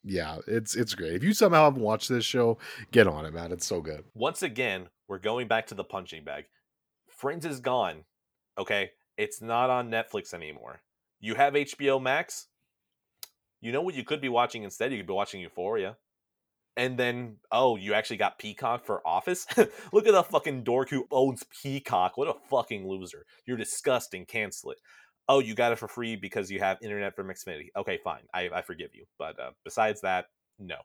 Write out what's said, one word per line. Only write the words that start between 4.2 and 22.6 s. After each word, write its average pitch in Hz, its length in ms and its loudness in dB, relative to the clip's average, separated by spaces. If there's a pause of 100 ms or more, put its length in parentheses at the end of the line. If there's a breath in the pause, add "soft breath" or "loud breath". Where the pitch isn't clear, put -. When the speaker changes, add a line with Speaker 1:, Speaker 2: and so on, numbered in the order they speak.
Speaker 2:
again, 107 460 -4 (200)
we're 98 100 -6
going 110 300 -2
back 110 180 2
to - 80 -14
the 98 100 -6
punching 82 400 -10
bag. 73 200 -10 (680)
Friends 147 340 -6
is 143 160 -6
gone, 107 440 0 (520)
okay? 98 360 -2 (260)
It's 104 240 -4
not 120 280 2
on 123 200 0
Netflix 113 420 -2
anymore. 76 480 -14 (400)
You 131 140 -4
have 143 220 4
H 143 200 0
B 139 140 2
O 135 80 4
Max? 131 480 -2 (1120)
You 113 120 -6
know 143 100 2
what 180 140 -4
you 123 80 -6
could 147 160 -2
be 135 80 -2
watching 120 340 2
instead? 110 300 -2
You 117 60 -4
could 90 100 -10
be 98 40 -2
watching 98 280 -2
Euphoria. 95 560 -4 (800)
And 123 200 -2
then, 123 420 -2 (120)
oh, 120 240 4
you 101 180 -2
actually 107 260 0
got 101 200 0
Peacock 117 460 -4
for 98 200 -4
Office? 92 480 -2
<laughs> - 400 2
Look 214 140 6
at 220 60 8
the 185 100 8
fucking 143 400 0
dork 123 280 0
who 135 200 -4
owns 131 340 2 (160)
Peacock. 123 560 0
What 143 120 0
a - 60 -2 (140)
fucking 113 400 -2